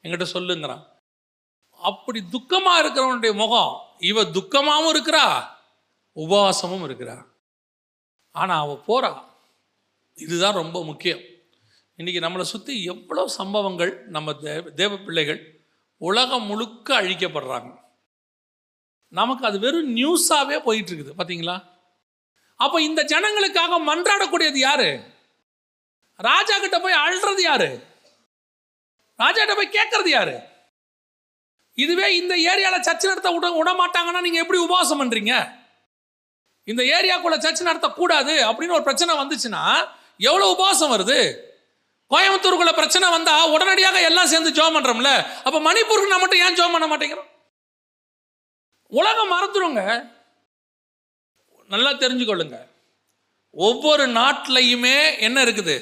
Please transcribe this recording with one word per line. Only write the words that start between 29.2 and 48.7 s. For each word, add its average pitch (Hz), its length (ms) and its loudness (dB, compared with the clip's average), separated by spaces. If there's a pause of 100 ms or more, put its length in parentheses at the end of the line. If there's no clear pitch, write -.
கிட்ட 415 100 0
போய் 403 160 -2
கேட்கறது 415 360 0
யாரு? 180 340 0 (1300)
இதுவே 349 420 0
இந்த 359 200 -2
ஏரியால 370 440 2
சர்ச் 339 260 -2
நடத்த 381 260 0
விட, 349 200 -2
விட 330 200 2
மாட்டாங்கன்னா 359 500 0
நீங்க 339 180 -2
எப்படி 349 200 2
உபவாசம் 339 420 2
பண்றீங்க? 226 580 -2 (1080)
இந்த 233 160 -2
ஏரியாக்குள்ள 349 540 2
சர்ச் 320 260 -2
நடத்தக்கூடாது 320 760 0
அப்படின்னு 285 380 0
ஒரு 294 60 0
பிரச்சனை 330 320 0
வந்துச்சுன்னா, 247 480 -4 (540)
எவ்வளவு 370 340 4
உபவாசம் 359 400 2
வருது? 226 280 2 (920)
கோயம்புத்தூருக்குள்ள 359 600 4
பிரச்சனை 339 360 2
வந்தா 330 260 2 (120)
உடனடியாக 381 540 4
எல்லாம் 339 260 4
சேர்ந்து 320 240 2
ஜெபம் 311 240 2
பண்றோம்ல, 254 360 2 (300)
அப்ப 311 180 0
மணிப்பூருக்கு 403 520 2
நான் 370 80 2
மட்டும் 370 240 4
ஏன் 359 140 2
ஜெபம் 349 180 2
பண்ண 320 120 0
மாட்டேங்கிறோம்? 302 420 -6 (1600)